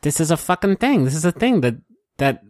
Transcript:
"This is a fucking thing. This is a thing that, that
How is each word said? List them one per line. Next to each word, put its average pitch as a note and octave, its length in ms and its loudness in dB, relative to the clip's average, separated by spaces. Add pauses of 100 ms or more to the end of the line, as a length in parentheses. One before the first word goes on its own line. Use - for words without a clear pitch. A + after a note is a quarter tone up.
"This D3 180 -2
is D#3+ 120 0
a D#3+ 60 2
fucking F#3+ 400 -2
thing. B3 260 2
This C3+ 100 0
is D#3 120 -4
a F3 60 2
thing A3+ 300 0
that, A#2+ 140 0 (420)
that C3+ 320 -2